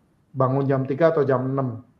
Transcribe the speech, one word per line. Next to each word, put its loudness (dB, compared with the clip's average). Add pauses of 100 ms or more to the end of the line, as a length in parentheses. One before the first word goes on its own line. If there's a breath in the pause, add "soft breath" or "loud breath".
(360)
bangun 0
jam 0
tiga 0
atau 2
jam 2
enam. -4 (160)